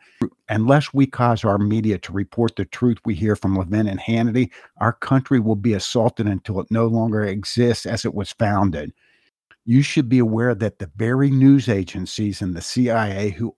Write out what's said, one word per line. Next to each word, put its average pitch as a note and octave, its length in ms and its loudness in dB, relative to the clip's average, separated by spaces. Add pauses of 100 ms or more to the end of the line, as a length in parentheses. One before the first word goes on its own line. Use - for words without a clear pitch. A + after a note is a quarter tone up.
(480)
Unless A#2+ 460 2
we C3+ 120 4
cause A#2+ 380 0
our G2+ 140 2
media G#2 400 0
to - 160 -12
report A2+ 420 -2
the G2 100 -4
truth B2 380 -2
we B2 100 -2
hear G#2 220 0
from F#2+ 220 0
Levin G2+ 300 0
and F#2+ 120 -6
Hannity, A#2 520 0 (260)
our A#2 160 0
country C3+ 480 0
will A2 140 0
be G#2 180 0
assaulted A2 540 0
until F#2+ 340 -4
it - 100 -10
no A2+ 160 2
longer A2+ 380 0
exists G#2+ 600 -2
as A2 200 -4
it G#2+ 80 -4
was G2+ 180 -6
founded. F#2+ 640 -2 (720)
You B2+ 140 6
should C#3+ 260 0
be B2+ 120 4
aware A#2 340 0
that G#2 240 -4
the F#2+ 180 -12
very B2+ 360 2
news C3+ 360 6
agencies G2 760 -4
and F2+ 120 -4
the E2+ 60 -10
C B2 300 -2
I A2+ 160 0
A G2+ 240 -4
who A2 260 -8